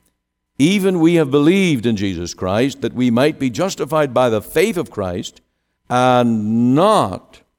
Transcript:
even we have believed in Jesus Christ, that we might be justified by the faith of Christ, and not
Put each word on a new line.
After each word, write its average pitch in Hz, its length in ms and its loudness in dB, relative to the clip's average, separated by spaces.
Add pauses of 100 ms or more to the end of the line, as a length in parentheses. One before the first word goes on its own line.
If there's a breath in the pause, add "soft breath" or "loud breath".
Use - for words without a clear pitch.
(580)
even 185 420 2
we 165 160 4
have 156 160 0
believed 151 540 2
in 117 100 0
Jesus 92 380 -4
Christ, 110 480 -4
that 117 120 -6
we 123 180 0
might 113 280 0
be 131 100 -2
justified 151 640 -4
by 127 160 2
the 107 120 0
faith 185 360 -2
of 147 140 -6
Christ, 90 500 -10 (480)
and 120 840 2
not 156 680 0 (160)